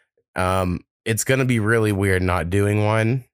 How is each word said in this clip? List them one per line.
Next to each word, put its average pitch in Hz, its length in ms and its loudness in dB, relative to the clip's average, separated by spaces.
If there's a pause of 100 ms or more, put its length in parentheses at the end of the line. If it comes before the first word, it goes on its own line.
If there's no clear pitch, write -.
(380)
Um, 92 480 -2 (180)
it's 110 200 -2
gonna 131 220 0
be 123 140 0
really 110 320 2
weird 95 300 2
not 87 300 -2
doing 104 340 0
one. 110 380 0 (100)